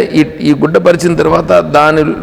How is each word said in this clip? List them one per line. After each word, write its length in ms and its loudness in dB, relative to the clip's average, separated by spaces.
ఈ, 20 6
ఈ 40 4
గుడ్డ 140 0
పరిచిన 260 2
తర్వాత 300 0
దాని 260 2